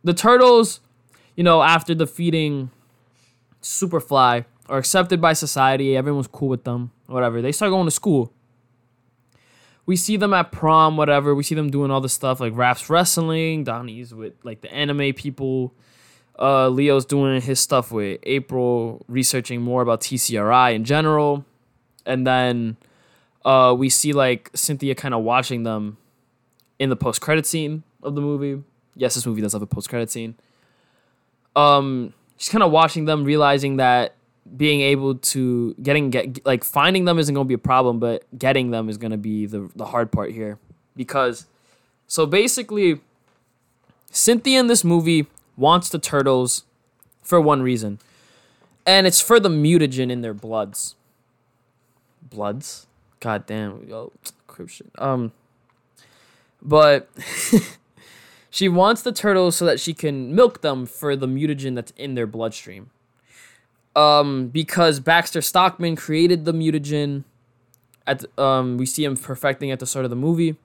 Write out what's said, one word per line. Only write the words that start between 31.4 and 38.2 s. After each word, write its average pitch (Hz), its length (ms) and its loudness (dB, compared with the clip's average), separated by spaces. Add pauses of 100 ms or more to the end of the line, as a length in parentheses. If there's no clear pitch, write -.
Um, 139 600 2 (220)
she's - 120 -10
kinda 208 180 2
watching 160 380 2
them, 151 200 -2
realizing 143 520 2
that 123 400 2 (400)
being 147 240 2
able 139 340 0
to, 123 680 -2
getting, 139 280 0
get, 127 340 -6
like, 127 200 0
finding 180 400 0
them 170 140 2
isn't 147 160 0
gonna 139 100 -2
be 127 100 -2
a 113 40 -4
problem, 127 420 0
but 117 240 -4 (120)